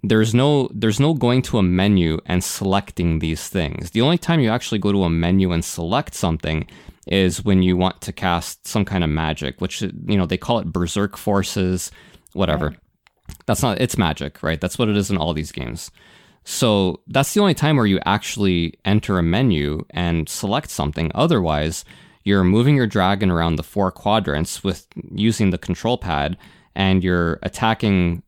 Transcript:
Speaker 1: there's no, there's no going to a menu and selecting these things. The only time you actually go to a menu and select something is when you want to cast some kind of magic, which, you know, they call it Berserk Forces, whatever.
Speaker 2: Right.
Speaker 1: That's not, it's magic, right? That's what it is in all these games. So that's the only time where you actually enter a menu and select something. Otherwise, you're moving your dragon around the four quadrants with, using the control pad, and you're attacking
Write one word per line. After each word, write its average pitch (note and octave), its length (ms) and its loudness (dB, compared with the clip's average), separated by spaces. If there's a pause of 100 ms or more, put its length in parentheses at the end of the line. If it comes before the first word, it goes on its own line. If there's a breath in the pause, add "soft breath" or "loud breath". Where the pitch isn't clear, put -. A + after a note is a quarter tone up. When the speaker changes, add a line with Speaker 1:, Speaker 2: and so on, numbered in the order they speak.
Speaker 1:
there's A2 300 4
no, C#3 400 4
there's G#2+ 260 0
no D3+ 140 4
going B2 300 2
to - 140 -2
a G2+ 60 4
menu F2+ 600 4
and F2 180 0
selecting F#2+ 760 -2
these D#2+ 300 -4
things. E2+ 420 -4
The A2+ 100 0
only D#3+ 160 2
time E3+ 240 0
you A#2 80 2
actually A2+ 300 -2
go G2+ 120 0
to G2 120 2
a E2+ 60 2
menu F2 420 2
and E2+ 120 0
select F2+ 500 -4
something D#2+ 540 -4 (400 loud breath)
is F#2 360 0
when F#2+ 200 4
you F2+ 140 4
want F2+ 240 0
to - 120 -10
cast - 540 -4
some G#2 180 0
kind F2+ 180 -2
of D#2+ 60 0
magic, D2+ 520 -4
which, - 200 -6
you G2+ 360 -4
know, F#2 80 2
they - 120 -2
call A#2+ 220 -2
it F2+ 120 -6
Berserk F#2 460 -2
Forces, F#2 760 -2 (420 loud breath)
whatever. D#2+ 360 0
Speaker 2:
Right. - 80 -12 (680)
Speaker 1:
That's A2+ 180 0
not, A#2 160 0
it's - 180 0
magic, D#2 460 -2
right? D#2+ 160 -2
That's - 200 -6
what A2+ 100 0
it G#2 80 2
is G2 140 0
in G2 60 0
all E2+ 160 -2
these D2+ 180 -6
games. - 380 -10 (540 soft breath)
So G2+ 640 0
that's C3+ 260 0
the G#3 60 2
only G3 140 4
time D3+ 240 2
where A#2 80 4
you G2 200 4
actually F#2 680 0 (100)
enter G2+ 360 2
a E2+ 40 2
menu E2 680 0
and E2+ 360 -2
select A2 420 -4
something. D2+ 460 -4
Otherwise, E2+ 720 0 (380 loud breath)
you're G2 200 4
moving A#2 320 4
your B2+ 120 2
dragon G2 440 0
around E2 240 2
the D#2+ 80 -4
four F#2+ 280 -2
quadrants G#2 720 -2
with, F#2 220 -4 (280)
using G#2+ 380 2
the F2 60 -2
control A2+ 400 -4
pad, D#2 400 -2 (380 loud breath)
and F#2+ 280 2
you're F2 400 0
attacking F#2+ 840 0